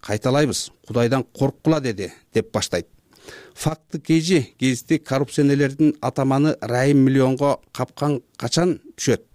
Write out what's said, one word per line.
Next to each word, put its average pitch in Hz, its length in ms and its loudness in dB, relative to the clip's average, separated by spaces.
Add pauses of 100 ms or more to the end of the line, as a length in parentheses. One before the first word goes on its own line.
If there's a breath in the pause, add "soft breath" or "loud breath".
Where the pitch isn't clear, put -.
Кайталайбыз, 127 680 -2 (140)
Кудайдан 120 380 0
корккула 147 580 -2
деди» 104 320 -6 (200)
деп - 180 -2
баштайт. - 360 -4 (680 loud breath)
Факты - 460 -6
Кежи 160 600 0
гезити 131 400 -2
коррупционерлердин 139 1000 0
атаманы 135 600 0
Райым 127 380 2
Миллионго 135 600 2 (140)
капкан 135 480 -4 (160)
качан 165 420 -2 (160)
түшөт? - 280 -2 (120)